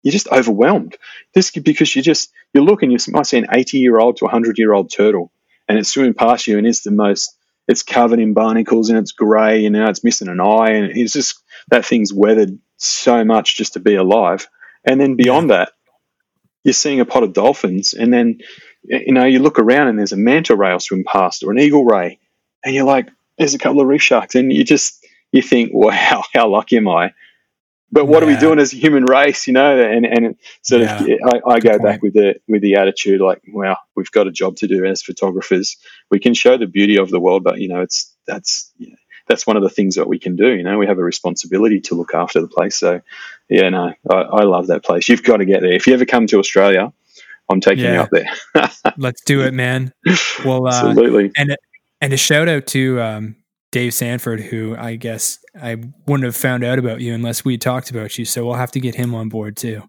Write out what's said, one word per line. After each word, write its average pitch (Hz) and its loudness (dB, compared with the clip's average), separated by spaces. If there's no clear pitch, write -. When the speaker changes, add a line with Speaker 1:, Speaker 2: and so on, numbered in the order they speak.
Speaker 1:
you're - 0
just 202 -4
overwhelmed. 123 0
Just 180 0
because 151 0
you 131 0
just, 151 -2
you 139 6
look 202 4
and 127 2
you 123 4
s-, - -4
might 147 0
see 131 0
an 113 -2
eighty-year-old 120 2
to 110 -4
a 104 -2
hundred-year-old 110 0
turtle, 101 0
and 104 0
it's 104 -2
swimming 131 0
past 117 0
you, 104 0
and 104 0
it's 120 -2
the 104 -6
most, 104 -2
it's 120 0
covered 117 2
in 107 0
barnacles 110 0
and 113 2
it's 101 -6
grey, 110 2
and 104 0
now 110 0
it's 95 -6
missing 117 -2
an 90 -6
eye, 110 4
and 104 -2
it's 117 -2
just, - -6
that 120 2
thing's 107 0
weathered 104 2
so - 0
much 110 0
just - -6
to - -10
be 104 2
alive. 95 0
And 131 0
then 139 2
beyond 127 2
Speaker 2:
Yeah. 101 4
Speaker 1:
that, 92 0
you're 131 4
seeing 139 -2
a 120 2
pod 127 0
of 98 -2
dolphins, 98 0
and 117 0
then, 117 0
y-, 127 -4
you 135 2
know, 127 4
you 131 4
look 143 2
around 127 4
and 110 0
there's 101 -2
a 95 -4
manta 123 2
ray 98 0
will 90 -2
swim 92 -6
past 92 -2
or 98 -4
an 120 0
eagle 143 4
ray, 95 0
and 135 -6
you're 139 0
like, 131 0
"There's 156 0
a 143 -6
couple - 2
of 131 2
reef 139 2
sharks," - 0
and 131 2
you 143 2
just, - -2
you 131 4
think, 120 0
"Wow, 107 0
<laughs> - -18
how 117 2
lucky 107 0
am 107 0
I?" 87 0
But 147 4
what 156 6
are - 2
we 151 4
Speaker 2:
Yeah. 123 2
Speaker 1:
doing 156 4
as 139 2
a 135 -16
human 143 2
race, 135 2
you 127 0
know? 135 4
And, 117 2
and 117 0
it - -8
sort 120 2
of, 107 -2
Speaker 2:
Yeah. - 2
Speaker 1:
I, 120 2
I 117 2
Speaker 2:
Good 113 4
Speaker 1:
go 104 2
back 104 0
Speaker 2:
point. - -4
Speaker 1:
with 101 -2
the, 101 2
with 107 0
the 98 2
attitude 98 0
like, 92 0
"Wow, 98 -6
we've - -8
got 101 2
a 90 -6
job 92 -6
to 107 -6
do 92 0
as 95 -4
photographers. 95 -4
We 101 2
can 120 0
show 123 4
the 113 -2
beauty 101 0
of 95 0
the 90 0
world, 90 0
but, - -2
you 98 -6
know, 90 -6
it's, - -8
that's, - -10
you - -20
know, - -20
that's - -2
one 107 0
of 98 0
the 95 0
things 95 -2
that 92 -2
we - -4
can 90 -8
do, 113 2
you 90 -6
know? 98 -4
We 101 0
have 95 -2
a 90 -2
responsibility 90 -2
to - -8
look 85 -8
after 85 -2
the 82 -4
place." 87 -4
So, 87 -2
yeah, 95 2
no, 90 -4
I, 95 2
I 104 0
love 90 0
that 85 -2
place. 90 -2
You've 120 2
gotta 110 2
get 95 2
there. 90 0
If 92 0
you 127 6
ever 127 2
come 120 0
to 104 2
Australia, 98 2
I'm 95 0
taking 98 2
you 98 0
Speaker 2:
Yeah. 90 2
Speaker 1:
up - -4
there. - -2
<laughs> - -2
Speaker 2:
Let's 127 -6
do 139 0
it, 131 -2
man. 131 -4
Well, 131 0
uh, - 0
Speaker 1:
Absolutely. 117 2
Speaker 2:
and, 143 -2
and 135 -2
a 135 -2
shout 151 0
out 147 -4
to, 131 -2
um, 110 -8
Dave 123 -4
Sanford, 120 -6
who 110 -10
I 117 -12
guess 113 -10
I 117 -10
wouldn't 139 -2
have 120 -6
found 127 -4
out 127 -2
about 120 -6
you 120 -8
unless 117 -8
we 127 -4
talked 127 -6
about 110 -12
you. 117 -8
So 120 -8
we'll 120 -6
have 123 -8
to 135 -6
get 120 -8
him 120 -6
on 110 -8
board 107 -10
too. 110 -12